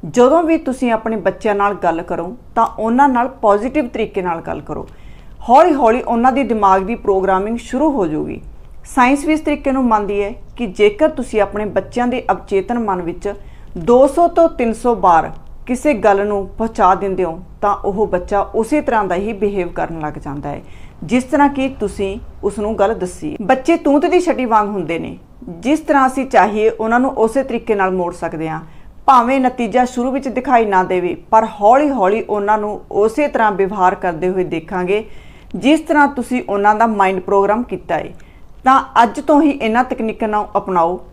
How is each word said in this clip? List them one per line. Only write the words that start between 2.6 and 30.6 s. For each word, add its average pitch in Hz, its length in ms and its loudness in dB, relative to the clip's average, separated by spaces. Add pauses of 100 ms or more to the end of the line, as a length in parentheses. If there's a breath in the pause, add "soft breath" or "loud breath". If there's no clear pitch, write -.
ਉਹਨਾਂ 240 420 2
ਨਾਲ 247 200 0
ਪੋਜ਼ਿਟਿਵ 240 580 0
ਤਰੀਕੇ 208 360 -4
ਨਾਲ 170 180 -4
ਗੱਲ 165 200 -8
ਕਰੋ। - 280 -10 (600 soft breath)
ਹੌਲੀ-ਹੌਲੀ 254 540 6
ਉਹਨਾਂ 240 300 2
ਦੇ 262 100 0
ਦਿਮਾਗ 202 400 2
ਦੀ 202 120 -4
ਪ੍ਰੋਗਰਾਮਿੰਗ 196 640 0
ਸ਼ੁਰੂ 269 320 0
ਹੋ 233 160 0
ਜਾਊਗੀ। 151 340 -6 (540)
ਸਾਇੰਸ 269 300 2
ਵੀ 311 80 2
ਇਸ 311 80 0
ਤਰੀਕੇ 294 320 -2
ਨੂੰ 262 120 0
ਮੰਨਦੀ 208 380 0
ਹੈ 202 120 -4 (220)
ਕਿ 233 100 -6
ਜੇਕਰ 208 420 2
ਤੁਸੀਂ 247 320 -2
ਆਪਣੇ 208 240 -2
ਬੱਚਿਆਂ 208 420 -2
ਦੇ 240 240 -4
ਅਵਚੇਤਨ 196 480 -2
ਮਨ 196 240 -4
ਵਿੱਚ 170 320 -6 (440 soft breath)
ਦੋ 240 280 6
ਸੌ 339 220 4
ਤੋਂ 339 200 4
ਤਿੰਨ 240 240 -2
ਸੌ 240 220 0
ਵਾਰ 170 360 4 (360)
ਕਿਸੇ 254 280 0
ਗੱਲ 202 320 2
ਨੂੰ 202 220 -4 (100)
ਪਹੁੰਚਾ 220 360 2
ਦਿੰਦੇ 190 300 -2
ਹੋ, 170 160 -6 (200)
ਤਾਂ 202 140 0
ਉਹ 202 320 -2
ਬੱਚਾ 190 340 -2
ਉਸੇ 226 400 -2
ਤਰ੍ਹਾਂ 233 240 0
ਦਾ 175 100 -2
ਹੀ 202 180 -4
ਬਿਹੇਵ 196 360 -2
ਕਰਨ 165 320 -6
ਲੱਗ 151 140 -6
ਜਾਂਦਾ 143 340 -10
ਹੈ, 143 140 -10 (400 loud breath)
ਜਿਸ 233 220 0
ਤਰ੍ਹਾਂ 285 240 2
ਕਿ 269 200 -2 (120)
ਤੁਸੀਂ 196 380 -6 (260)
ਉਸ 202 140 -2
ਨੂੰ 214 200 -4
ਗੱਲ 208 160 2
ਦੱਸੀ। 180 480 -8
ਬੱਚੇ 262 340 2
ਤੂਤ 294 300 2
ਦੀ 339 140 4
ਛਟੀ 262 240 0
ਵਾਂਗ 214 240 2
ਹੁੰਦੇ 170 300 -4
ਨੇ, 165 200 -10 (300)
ਜਿਸ 196 320 -2
ਤਰ੍ਹਾਂ 277 260 2
ਅਸੀਂ 262 200 -2
ਚਾਹੀਏ 214 440 2
ਉਹਨਾਂ 226 300 0
ਨੂੰ 262 100 0
ਉਸੇ 220 320 0
ਤਰੀਕੇ 233 320 -4
ਨਾਲ 190 160 0
ਮੋੜ 175 240 -4
ਸਕਦੇ 160 340 -6
ਹਾਂ। 156 120 -8 (460 soft breath)
ਭਾਵੇਂ 262 340 4
ਨਤੀਜਾ 254 440 0
ਸ਼ੁਰੂ 247 260 -4
ਵਿੱਚ 269 180 -4
ਦਿਖਾਈ 247 360 2